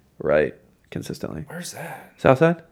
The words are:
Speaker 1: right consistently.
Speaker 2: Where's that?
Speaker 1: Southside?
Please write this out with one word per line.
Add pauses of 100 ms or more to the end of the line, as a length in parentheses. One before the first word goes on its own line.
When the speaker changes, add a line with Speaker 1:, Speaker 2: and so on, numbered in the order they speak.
(180)
Speaker 1:
right (360)
consistently.
Speaker 2:
Where's
that?
Speaker 1:
Southside?